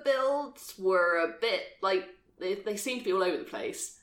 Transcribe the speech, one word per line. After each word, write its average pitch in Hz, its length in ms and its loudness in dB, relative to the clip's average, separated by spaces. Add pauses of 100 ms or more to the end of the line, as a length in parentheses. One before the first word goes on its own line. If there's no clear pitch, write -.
builds 277 720 0
were 180 400 4
a 165 240 2
bit, 208 200 0 (200)
like, 190 260 0 (320)
they, 185 160 -2
they 208 220 -4
seemed 247 220 -4
to - 60 -8
be 190 60 0
all 190 120 4
over 175 140 2
the - 60 -6
place, - 600 -8